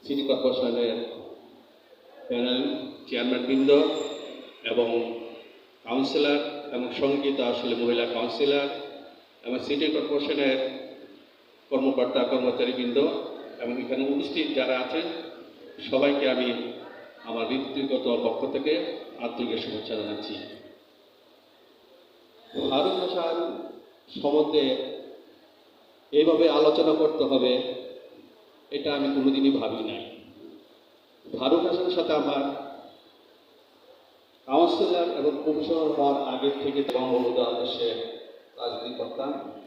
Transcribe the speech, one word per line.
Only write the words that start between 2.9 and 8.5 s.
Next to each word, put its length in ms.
চেয়ারম্যানবৃন্দ 640
এবং 560
কাউন্সিলর 540
এবং 280
সংগীত 400
আসলে 360
মহিলা 300
কাউন্সিলর 640